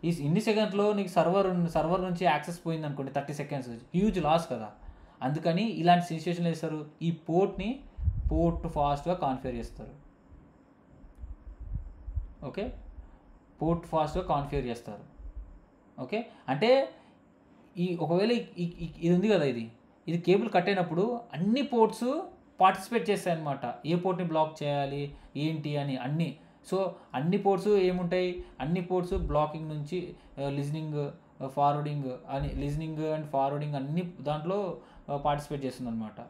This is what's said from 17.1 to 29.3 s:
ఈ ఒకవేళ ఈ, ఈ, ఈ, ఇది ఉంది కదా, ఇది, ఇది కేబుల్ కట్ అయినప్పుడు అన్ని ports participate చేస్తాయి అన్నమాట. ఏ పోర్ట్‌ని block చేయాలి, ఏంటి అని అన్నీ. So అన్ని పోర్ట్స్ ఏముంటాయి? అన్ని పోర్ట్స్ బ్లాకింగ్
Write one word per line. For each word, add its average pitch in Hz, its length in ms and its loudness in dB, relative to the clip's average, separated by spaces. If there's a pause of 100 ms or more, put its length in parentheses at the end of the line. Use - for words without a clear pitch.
ఈ 180 200 0
ఒకవేళ 170 360 2
ఈ, 233 120 2 (140)
ఈ, 175 80 -2 (140)
ఈ, 165 80 -8 (120)
ఇది 170 160 4
ఉంది 185 120 4
కదా, 185 180 6
ఇది, 117 200 -2 (420)
ఇది 165 140 0
కేబుల్ 208 280 4
కట్ 180 220 4
అయినప్పుడు 175 320 2 (300)
అన్ని 214 300 2
ports 233 440 2 (520)
participate 196 480 4
చేస్తాయి 185 280 2
అన్నమాట. 143 300 -4 (200)
ఏ 165 100 2
పోర్ట్‌ని 180 320 0
block 156 280 2
చేయాలి, 143 480 -2 (320)
ఏంటి 147 420 -2
అని 143 200 -2
అన్నీ. 147 320 -2 (340)
So - 140 -2 (360)
అన్ని 170 240 2
పోర్ట్స్ 196 340 4 (100)
ఏముంటాయి? 180 480 2 (300)
అన్ని 165 220 0
పోర్ట్స్ 180 340 -2 (120)
బ్లాకింగ్ 151 420 0